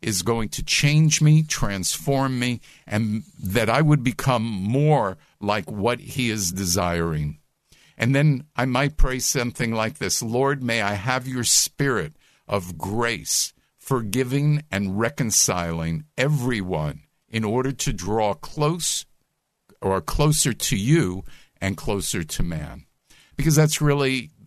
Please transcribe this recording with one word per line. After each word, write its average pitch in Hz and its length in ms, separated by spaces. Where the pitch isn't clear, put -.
is 98 200
going 117 280
to - 140
change 151 580
me, 156 220
transform 131 960
me, 123 220
and 107 360
that 107 260
I 127 120
would 147 240
become 123 380
more 113 760
like 104 280
what 110 300
he 120 300
is 101 240
desiring. 85 840
And 131 200
then 143 300
I 120 100
might 135 320
pray 131 220
something 120 520
like 113 280
this, 98 240
"Lord, 131 400
may 117 180
I 101 120
have 127 340
your 127 160
spirit - 720
of 90 280
grace, 110 800
forgiving 131 920
and 98 280
reconciling 85 1080
everyone 104 840
in 110 140
order 127 280
to 123 220
draw 104 400
close - 720
or 95 220
closer 147 520
to - 220
you 98 480
and 98 160
closer 101 460
to 80 200
man." 78 420
Because 147 180
that's 151 240
really, 139 520